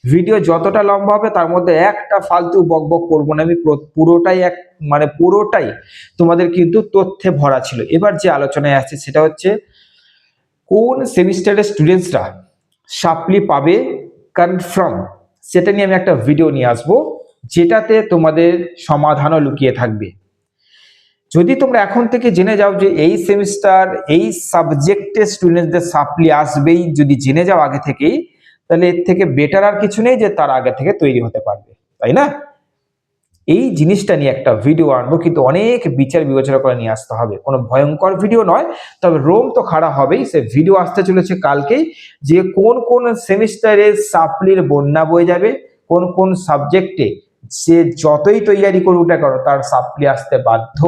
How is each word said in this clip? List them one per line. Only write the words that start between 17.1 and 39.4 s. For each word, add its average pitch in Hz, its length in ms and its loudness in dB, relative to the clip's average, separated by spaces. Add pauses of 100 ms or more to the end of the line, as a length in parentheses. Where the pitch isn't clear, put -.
যেটাতে 214 400 2 (180)
তোমাদের 165 400 2 (340)
সমাধানও 151 540 0
লুকিয়ে 131 400 0
থাকবে। 107 280 -6 (1200)
যদি 175 200 4 (100)
তোমরা 247 240 2
এখন 233 260 0
থেকে 247 180 0
জেনে 190 260 2
যাও 202 160 2 (100)
যে 196 60 4 (160)
এই 185 100 4 (120)
সেমিস্টার 196 580 2 (240)
এই 165 160 2 (260)
সাবজেক্টের 175 760 0
স্টুডেন্টসদের 170 680 0
সাপ্লি 151 360 0 (140)
আসবেই, 156 380 0 (180)
যদি 143 160 4 (100)
জেনে 143 200 0
যাও 180 160 2
আগে 139 260 -2
থেকেই, 147 300 -2 (540)
তাহলে 175 180 2
এর 175 180 -2
থেকে 185 180 0 (120)
বেটার 151 280 2
আর 202 160 0
কিছু 208 220 -2
নেই 247 200 2
যে 202 60 0 (100)
তার 143 120 0
আগে 127 220 -2
থেকে 151 200 -2 (100)
তৈরি 127 240 0
হতে - 200 -6
পারবে, 101 240 -8 (280)
তাই 214 140 -2
না? 269 120 2 (1200)
এই 208 160 2 (120)
জিনিসটা 185 400 0
নিয়ে 139 200 0
একটা - 160 0 (140)
ভিডিও 160 240 2
আনবো, 127 280 0
কিন্তু 160 220 -2 (100)
অনেক 220 300 0 (160)
বিচার 139 280 0
বিবেচনা 135 340 0
করে 135 180 0
নিয়ে 113 200 -4
আসতে - 180 -14
হবে। 120 200 -4 (100)
কোনো 135 140 -2 (100)
ভয়ঙ্কর 147 440 0 (100)
ভিডিও 220 220 2
নয়, 233 220 0 (340)
তবে 170 180 2
রোম 180 260 2 (100)